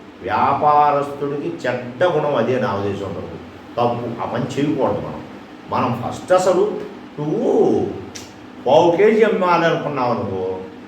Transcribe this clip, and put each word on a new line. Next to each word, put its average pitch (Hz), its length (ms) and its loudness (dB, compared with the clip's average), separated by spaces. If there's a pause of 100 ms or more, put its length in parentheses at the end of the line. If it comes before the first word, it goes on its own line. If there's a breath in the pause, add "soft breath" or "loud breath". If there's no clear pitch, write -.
(220)
వ్యాపారస్తుడికి 143 1300 2 (140)
చెడ్డ 120 380 -2
గుణం 147 320 2
అదే, 120 240 0
నాకు 101 220 -2
తెలిసినంత 95 340 -4
వరకు. 87 200 -10 (360)
తప్పు, 120 500 -2
ఆ - 20 -4
పని 127 200 -4
చేయకూడదు 131 540 0
మనం. - 240 -8 (480)
మనం 123 380 -2
ఫస్ట్ - 240 -2
అసలు 185 640 2 (260)
నువ్వు 170 680 2 (800)
పావు 170 300 6
కేజీ 220 260 6
అమ్మాలనుకున్నావు 160 880 2
అనుకో, 95 480 -4 (300)